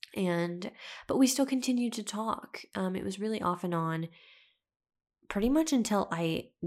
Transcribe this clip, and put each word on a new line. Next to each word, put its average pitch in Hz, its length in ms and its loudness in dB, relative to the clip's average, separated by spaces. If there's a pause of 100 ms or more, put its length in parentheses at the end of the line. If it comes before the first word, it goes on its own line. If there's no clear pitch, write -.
(140)
And, 175 560 0 (360)
but - 120 0
we 262 80 8
still 262 200 2
continued 247 480 0
to 214 80 -6
talk. - 600 -6 (120)
Um, 185 220 -2
it - 80 -6
was 190 160 -6
really 214 220 -4
off 180 220 -2
and 175 100 0
on 165 340 -2 (1200)
pretty 208 200 2
much 311 240 4
until 214 380 2
I 165 380 -2 (180)